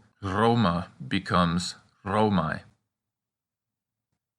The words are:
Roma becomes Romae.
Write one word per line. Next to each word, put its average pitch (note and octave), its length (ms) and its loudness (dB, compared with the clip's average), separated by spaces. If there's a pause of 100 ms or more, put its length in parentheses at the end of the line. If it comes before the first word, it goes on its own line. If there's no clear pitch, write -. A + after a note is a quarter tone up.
(220)
Roma G2 680 0 (140)
becomes F2+ 720 0 (300)
Romae. G2 560 0 (1800)